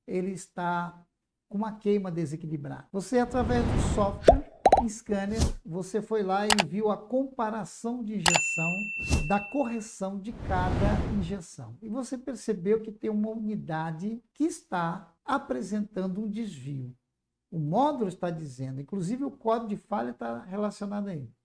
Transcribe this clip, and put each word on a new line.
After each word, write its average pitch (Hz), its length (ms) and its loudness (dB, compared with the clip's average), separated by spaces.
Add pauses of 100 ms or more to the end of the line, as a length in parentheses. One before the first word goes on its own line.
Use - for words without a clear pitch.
ele 185 240 0
está 175 720 -4 (440)
com 202 100 -4
uma 214 140 0
queima 202 360 2
desequilibrada. 151 840 -4
Você, 196 260 2
através 240 460 4
do - 320 4
software, - 520 6 (400)
scanner, 208 520 -2 (260)
você 185 340 -4
foi 214 220 0
lá 196 240 2
e 214 40 2 (180)
viu 208 240 0
a 196 40 0
comparação 233 1080 -4
de 214 100 -6
injeção, 170 1120 2
da 196 140 4
correção 214 800 -4
de 208 100 -8 (160)
cada 196 720 2
injeção. 165 640 -6
E 220 60 -10
você 247 280 -4
percebeu 220 640 0
que 214 120 -8
tem 220 180 -4
uma 214 200 0
unidade 175 920 -4 (100)
que 285 120 0
está 180 680 -2 (120)
apresentando 208 1000 -2
um 214 80 -2
desvio. 143 640 -6 (600)
O 170 60 -2
módulo 226 480 2
está 175 220 -4
dizendo, 135 500 -6
inclusive 196 420 -2
o 277 80 -2
código 226 380 0
de 208 80 -2
falha 233 360 -2
tá 233 300 -6
relacionado 202 640 -4
a 190 80 -4
ele. 131 180 -8 (120)